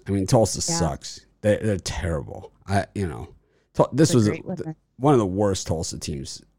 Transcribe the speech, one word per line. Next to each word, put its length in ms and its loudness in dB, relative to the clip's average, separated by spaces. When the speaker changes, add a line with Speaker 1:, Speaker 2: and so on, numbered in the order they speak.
Speaker 1:
I 60 -2
mean, 160 0
Tulsa 300 4
Speaker 2:
Yeah. 80 0
Speaker 1:
sucks. 480 -4
They, 200 4
they're 180 0
terrible. 760 -6
I, 260 0
you 140 -2
know, 260 -12
Tul-, 180 2
this 180 4
Speaker 2:
It's 40 2
a 20 4
Speaker 1:
was 120 6
a, 20 4
Speaker 2:
great 140 -6
winner. 180 -8
Speaker 1:
th-, 140 -10
one 160 4
of 60 6
the 80 4
worst 400 0
Tulsa 320 -6
teams 420 -10